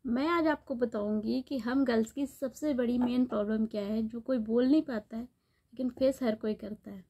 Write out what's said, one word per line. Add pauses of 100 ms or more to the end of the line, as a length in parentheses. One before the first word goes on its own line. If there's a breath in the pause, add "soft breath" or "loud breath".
मैं
आज
आपको
बताऊंगी
कि
हम
गर्ल्स
की
सबसे
बड़ी
मेन
प्रॉब्लम
क्या
है,
जो
कोई
बोल
नहीं
पाता
है,
लेकिन
फेस
हर
कोई
करता
है।